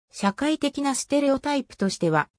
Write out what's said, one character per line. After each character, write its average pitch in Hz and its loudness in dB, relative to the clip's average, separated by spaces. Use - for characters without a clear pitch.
社 202 -2
会 302 -2
的 285 -2
な 277 0
ス - -6
テ 285 2
レ 277 2
オ 269 0
タ 294 -2
イ 269 -2
プ - -20
と 190 0
し - -8
て 170 2
は、 156 2